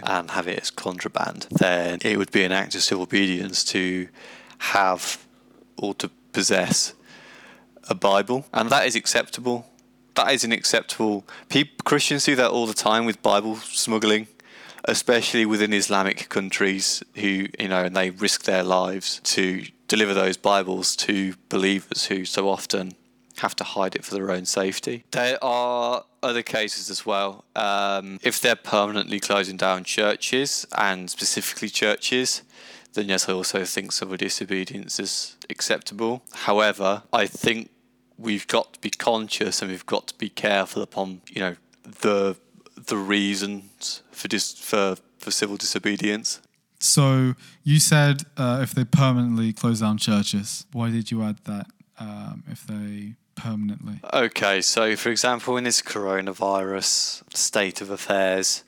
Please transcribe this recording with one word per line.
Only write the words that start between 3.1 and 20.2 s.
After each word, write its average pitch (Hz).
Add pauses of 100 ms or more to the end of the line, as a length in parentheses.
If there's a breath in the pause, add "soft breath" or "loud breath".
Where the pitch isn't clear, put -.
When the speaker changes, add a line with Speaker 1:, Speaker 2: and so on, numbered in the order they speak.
Speaker 1:
to 92 (500 loud breath)
have - (540)
or 101
to - (220)
possess 95 (960 loud breath)
a 110
Bible, 101
and 113
that 123
is 123
acceptable. 120 (460)
That 127
is 123
an 117
acceptable. 110 (240 loud breath)
Peop-, -
Christians 143
do 147
that 127
all 117
the 110
time 110
with 110
Bible 104
smuggling, 110 (600 loud breath)
especially 117
within 107
Islamic 98
countries, 95 (120)
who, 98 (120)
you 101
know, 92
and 90
they 95
risk 95
their 92
lives 92
to 92 (240)
deliver 107
those 95